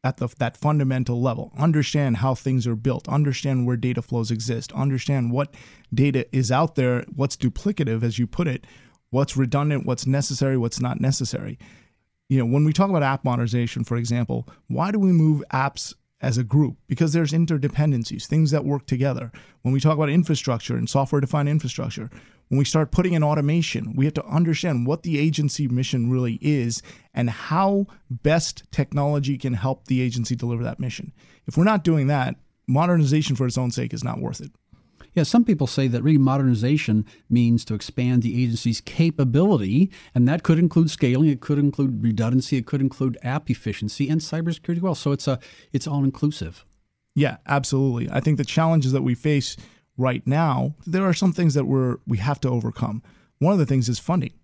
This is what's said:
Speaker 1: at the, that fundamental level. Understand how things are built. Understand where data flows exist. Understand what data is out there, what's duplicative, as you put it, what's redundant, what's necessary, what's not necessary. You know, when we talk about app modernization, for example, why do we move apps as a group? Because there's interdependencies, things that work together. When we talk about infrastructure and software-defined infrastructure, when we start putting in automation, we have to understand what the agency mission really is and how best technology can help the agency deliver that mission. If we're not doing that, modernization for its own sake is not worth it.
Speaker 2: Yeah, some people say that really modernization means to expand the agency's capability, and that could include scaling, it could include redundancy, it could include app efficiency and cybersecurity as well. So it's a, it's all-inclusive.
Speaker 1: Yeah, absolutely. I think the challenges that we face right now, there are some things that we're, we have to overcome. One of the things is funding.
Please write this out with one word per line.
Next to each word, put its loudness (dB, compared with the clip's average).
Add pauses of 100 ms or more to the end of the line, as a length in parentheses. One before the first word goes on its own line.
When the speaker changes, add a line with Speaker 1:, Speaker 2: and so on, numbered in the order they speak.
Speaker 1:
at -4
the, -6 (100)
that -4
fundamental 0
level. -4
Understand 2
how 0
things -2
are -2
built. -4
Understand 0
where 0
data -2
flows -4
exist. -4
Understand -2
what -4 (380)
data 2
is 0
out 0
there, 0 (100)
what's -2
duplicative, -2
as -2
you 0
put -2
it, -6 (440)
what's 0
redundant, 0
what's -4
necessary, 0
what's -2
not -2
necessary. -4 (720)
You 4
know, 2
when 2
we 2
talk 2
about 2
app -2
modernization, -2
for -4
example, -4 (200)
why -2
do 0
we 4
move 4
apps -4 (300)
as 0
a 0
group? 2 (100)
Because 0
there's 2
interdependencies, 0
things 2
that 0
work -4
together. -2 (300)
When 0
we 2
talk 4
about 2
infrastructure 0
and -2
software-defined 0
infrastructure, -4 (380)
when 2
we 4
start 0
putting 2
in 2
automation, 0
we 2
have 0
to -4
understand 0
what -2
the -2
agency 0
mission 0
really -2
is -2 (320)
and -2
how 0 (220)
best 0
technology 0
can -4
help -4
the 0
agency -2
deliver -4
that -6
mission. -8 (340)
If -4
we're 4
not 2
doing 2
that, 0 (320)
modernization 2
for -2
its -2
own -2
sake -4
is -8
not -6
worth -8
it. -16 (600)
Speaker 2:
Yeah, 2
some 4
people 2
say 0
that -2
really 6
modernization 2 (240)
means 4
to -4
expand 0
the 0
agency's -2
capability, 2 (240)
and 4
that 0
could 4
include 4
scaling, 2
it -2
could -2
include 0
redundancy, 0
it -6
could -2
include -2
app -4
efficiency -4
and 0
cybersecurity -4
as -4
well. -2
So -2
it's -2
a, -2 (320)
it's -2
all-inclusive. -2 (520)
Speaker 1:
Yeah, 0 (100)
absolutely. 0
I -2
think 2
the -2
challenges 2
that 0
we 0
face -2 (400)
right -2
now, 0 (120)
there 0
are 4
some 2
things 2
that 2
we're, 0 (100)
we 0
have -2
to 0
overcome. -4 (360)
One 4
of 4
the 4
things 2
is -2
funding. -2